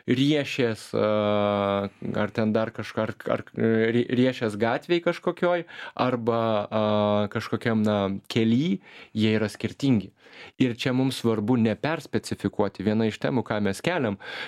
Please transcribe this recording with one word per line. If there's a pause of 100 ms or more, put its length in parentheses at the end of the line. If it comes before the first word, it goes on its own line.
Riešės,
a, (240)
ar
ten
dar
kažką,
ar, (140)
ar,
Rie-,
Riešės
gatvėj
kažkokioj, (300)
arba, (240)
a, (440)
kažkokiam,
na, (260)
kely, (300)
jie
yra
skirtingi. (440)
Ir
čia
mums
svarbu
neperspecifikuoti.
Viena
iš
temų,
ką
mes
keliam, (320)